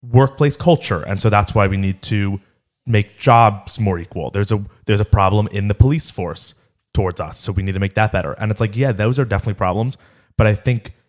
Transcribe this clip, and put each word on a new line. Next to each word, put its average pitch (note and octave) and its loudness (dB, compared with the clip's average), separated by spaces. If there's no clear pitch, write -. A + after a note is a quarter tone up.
workplace C3+ 2
culture, D3 0
and F#2+ -6
so A2 2
that's G#2 2
why G#2 4
we G2 0
need F#2+ -2
to G2 -4
make G#2+ 0
jobs A2+ 2
more G2 0
equal. E2+ -8
There's G2+ -2
a, G2+ -2
there's G#2 2
a G#2+ 2
problem G#2 2
in G2+ -2
the G2+ 0
police C#3+ 2
force - -10
towards F#2 -2
us, D#2+ -8
so - -6
we F#2+ -2
need F#2+ -4
to F#2+ -4
make G2 -4
that G#2+ 0
better." E2+ -2
And G#2+ -6
it's G#2+ -4
like, G#2+ -2
yeah, B2+ 0
those A2 0
are C3+ 0
definitely G2+ -4
problems, G#2 -2
but A2 6
I G#2+ 4
think A#2+ -4